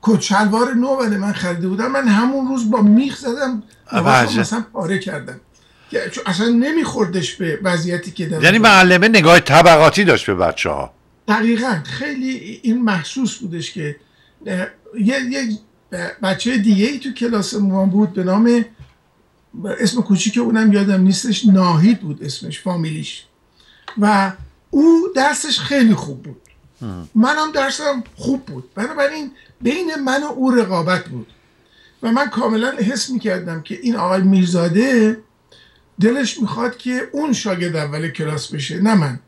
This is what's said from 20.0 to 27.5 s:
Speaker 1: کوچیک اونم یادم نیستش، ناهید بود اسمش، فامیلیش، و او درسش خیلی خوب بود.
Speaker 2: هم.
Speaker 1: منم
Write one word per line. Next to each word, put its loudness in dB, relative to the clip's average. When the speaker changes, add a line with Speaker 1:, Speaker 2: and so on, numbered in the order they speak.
Speaker 1:
کوچیک 0
اونم 2
یادم 2
نیستش، 0
ناهید 4
بود -10
اسمش، -10
فامیلیش، -8
و 2
او 4
درسش -2
خیلی 4
خوب -8
بود. -18
Speaker 2:
هم. -10
Speaker 1:
منم 0